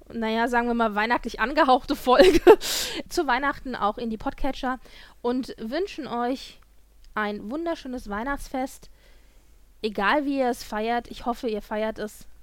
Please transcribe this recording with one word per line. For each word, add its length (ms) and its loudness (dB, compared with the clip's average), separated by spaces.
naja, 360 -2
sagen 180 0
wir 80 0
mal, 200 0
weihnachtlich 460 -2
angehauchte 560 4
Folge 440 8
<laughs> 340 -6
zu 180 0
Weihnachten 480 -2
auch 240 0
in 120 -6
die 80 -6
Podcatcher 600 -4
und 360 -2
wünschen 480 -6
euch 540 -6
ein 360 -4
wunderschönes 600 -8
Weihnachtsfest. 800 -6
Egal, 440 0
wie 140 -2
ihr 100 2
es 120 -6
feiert, 480 -4
ich 160 -14
hoffe, 220 -4
ihr 140 -4
feiert 360 -4
es 280 -10